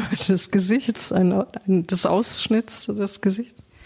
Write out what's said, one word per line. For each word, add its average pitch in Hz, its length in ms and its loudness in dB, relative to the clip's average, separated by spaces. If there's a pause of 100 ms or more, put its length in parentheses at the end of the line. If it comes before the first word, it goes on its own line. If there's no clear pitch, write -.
(140)
<laughs> - 140 -4
des 185 220 0
Gesichts, 214 640 0
ein, 185 180 4
ein, 190 540 0
des - 220 0
Ausschnitts 226 800 0
des 202 340 -4
Gesichts? 202 400 -2 (240)